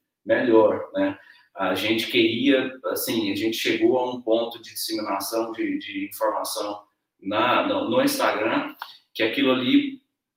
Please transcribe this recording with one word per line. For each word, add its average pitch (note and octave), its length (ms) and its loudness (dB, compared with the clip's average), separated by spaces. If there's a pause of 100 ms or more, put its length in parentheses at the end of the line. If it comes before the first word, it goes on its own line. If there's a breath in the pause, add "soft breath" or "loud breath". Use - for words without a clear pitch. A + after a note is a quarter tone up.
(260)
melhor, A2 680 4
né? F#2+ 260 -2 (360 soft breath)
A F#2+ 200 -2
gente G#2+ 320 -2
queria, B2 640 2 (140)
assim, G#2+ 480 -2
a - 20 -4
gente A2 220 -2
chegou A2+ 400 2
a B2 160 0
um B2+ 80 -8
ponto A2+ 400 0
de - 100 -20
disseminação A2 800 -4
de, G2+ 280 -4
de G2 280 -8
informação G#2 760 -4 (360)
na, A2 480 0
no, - 220 -2
no B2+ 120 2
Instagram, B2 720 0 (400 loud breath)
que - 100 -4
aquilo C3 280 2
ali C3+ 500 2 (360)